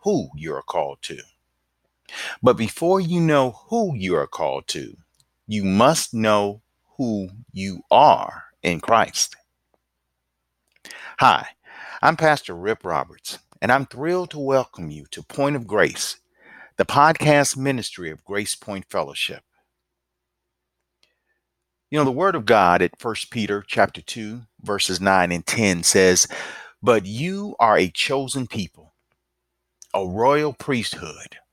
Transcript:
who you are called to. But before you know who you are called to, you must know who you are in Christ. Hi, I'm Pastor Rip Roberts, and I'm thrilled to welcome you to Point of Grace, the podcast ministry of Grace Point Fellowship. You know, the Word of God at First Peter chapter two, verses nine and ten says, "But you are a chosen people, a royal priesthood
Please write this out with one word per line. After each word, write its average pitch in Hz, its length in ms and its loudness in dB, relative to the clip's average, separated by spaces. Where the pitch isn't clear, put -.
who 143 320 -2
you 78 180 -10
are 69 100 -8
called 71 400 -6
to. - 200 -12
But 127 160 4
before 170 440 0
you 175 200 -2
know 143 300 2
who 214 280 -2
you 92 180 -2
are 71 140 0
called 71 400 -6
to, 64 280 -10
you 107 180 -4
must 113 500 4
know 107 480 0
who 107 340 -4
you 95 380 -8
are - 540 2
in 85 180 -2
Christ. - 540 0
Hi, 113 380 2
I'm 156 160 4
Pastor 151 380 0
Rip 95 300 -6
Roberts, 78 560 -6
and 110 120 2
I'm 135 140 2
thrilled 170 440 -6
to 151 80 -14
welcome 131 500 -2
you 73 220 -16
to - 120 -16
Point 143 340 -4
of 117 100 -10
Grace, - 540 0
the 98 100 0
podcast 143 720 4
ministry 123 540 -6
of 76 140 -16
Grace 101 300 -6
Point 98 340 -12
Fellowship. 71 560 -6
You 151 80 0
know, 147 60 4
the 135 80 0
Word 175 240 0
of 107 100 -4
God 90 360 6
at - 180 -2
First - 300 -8
Peter 101 360 -4
chapter 98 340 0
two, 113 460 -12
verses 95 400 -4
nine 95 320 4
and 85 120 -4
ten 95 380 0
says, 92 460 4
"But 110 240 2
you 180 540 -8
are 107 180 6
a 87 140 4
chosen 135 560 -4
people, 85 480 -12
a 95 140 -2
royal 135 460 2
priesthood - 880 -8